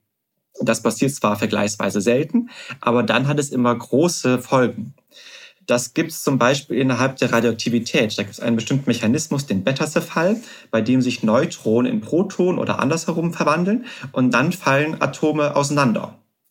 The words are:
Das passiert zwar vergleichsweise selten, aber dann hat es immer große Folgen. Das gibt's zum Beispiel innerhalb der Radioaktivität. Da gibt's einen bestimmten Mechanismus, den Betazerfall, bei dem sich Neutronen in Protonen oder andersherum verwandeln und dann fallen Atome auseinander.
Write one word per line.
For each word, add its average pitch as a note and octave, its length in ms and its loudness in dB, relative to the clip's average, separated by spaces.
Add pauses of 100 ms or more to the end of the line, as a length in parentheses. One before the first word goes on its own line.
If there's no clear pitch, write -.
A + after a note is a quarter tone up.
(600)
Das A2+ 240 -2
passiert C3+ 300 0
zwar G#2 240 0
vergleichsweise G#2 640 -2
selten, C3+ 480 0 (320)
aber A#2+ 220 2
dann A#2 240 0
hat D3 120 0
es C#3+ 120 -4
immer A#2+ 220 2
große B2+ 680 0
Folgen. A#2+ 560 0 (720)
Das B2 280 0
gibt's D#3+ 280 -4
zum C#3 140 0
Beispiel B2+ 400 0
innerhalb C3 400 0
der B2+ 140 0
Radioaktivität. A#2 880 0
Da G#2 60 -4
gibt's - 160 -10
einen A#2+ 160 0
bestimmten C#3 340 -2
Mechanismus, C3+ 580 0
den F#2+ 160 -2
Betazerfall, E3 760 0 (300)
bei A2+ 120 2
dem B2+ 200 4
sich B2 220 -2
Neutronen A#2 680 2
in G#2+ 100 -2
Protonen F3+ 580 0
oder - 200 -2
andersherum E3 540 -2
verwandeln F3 520 0 (260)
und B2+ 200 2
dann C3 200 2
fallen D3+ 500 0
Atome D3 540 0
auseinander. C#3 640 0 (320)